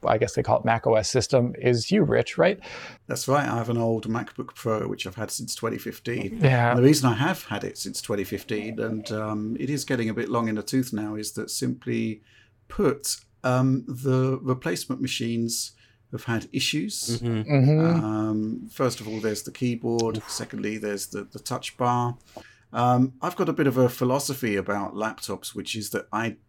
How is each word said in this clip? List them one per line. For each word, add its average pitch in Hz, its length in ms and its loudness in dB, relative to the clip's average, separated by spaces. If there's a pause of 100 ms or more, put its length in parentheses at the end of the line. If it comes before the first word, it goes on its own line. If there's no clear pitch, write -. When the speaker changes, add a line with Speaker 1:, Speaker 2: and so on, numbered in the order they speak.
Speaker 1:
I 110 140 4
guess 120 160 0
they 131 80 0
call 120 180 2
it 110 40 -12
Mac 117 220 2
O 117 80 6
S 107 160 2
system, 123 500 2
is 120 300 2
you, 196 140 6
Rich, 117 340 0
right? 185 220 4 (480)
Speaker 2:
That's - 180 -4
right. 135 220 2
I 117 80 -2
have 117 140 -2
an 117 80 0
old 113 300 0
MacBook - 460 -6
Pro, 110 320 -2
which 104 180 -6
I've 95 120 -10
had 107 160 -6
since 113 200 -6
twenty 110 260 -4
fifteen. 113 640 -6
Speaker 1:
Yeah. 127 300 6
Speaker 2:
And 123 80 4
the 123 40 6
reason 135 280 8
I 113 40 2
have 156 300 -2
had 104 200 -6
it - 120 -8
since - 240 -8
twenty 101 220 -2
fifteen, 107 560 -6
and, 110 320 -4
um, 107 480 -4
it 127 100 -4
is 143 160 -4
getting 117 240 0
a 110 60 -2
bit 113 140 -4
long 117 200 0
in 110 80 -2
the 107 60 -4
tooth 131 300 0
now, 107 240 -4
is 104 160 -8
that 113 180 -8
simply 117 720 -4 (480)
put, - 480 0 (260)
um, 131 460 2
the 131 540 0
replacement 131 580 -2
machines 117 720 -2 (400)
have 110 120 -10
had 113 280 -2
issues. 135 680 -2
Speaker 3:
Mm-hmm. 117 320 0
Speaker 1:
Mm-hmm. 156 520 6
Speaker 2:
Um, 110 680 -2
first 123 300 0
of 107 80 -10
all, 110 100 -6
there's 107 240 -2
the - 80 -10
keyboard. 117 680 0
Speaker 3:
Oof. - 120 -12
Speaker 2:
Secondly, 107 480 -6
there's 104 300 -4
the, 101 160 -8
the - 160 -16
touch - 360 -8
bar. 123 400 2 (560)
Um, 123 500 4
I've 180 120 -2
got 185 140 0
a 151 60 0
bit 151 120 4
of 127 100 4
a 127 120 6
philosophy 127 680 0
about 98 400 -2
laptops, 110 580 -6
which 95 220 -6
is 107 160 -6
that - 220 -4
I 113 240 -2 (120)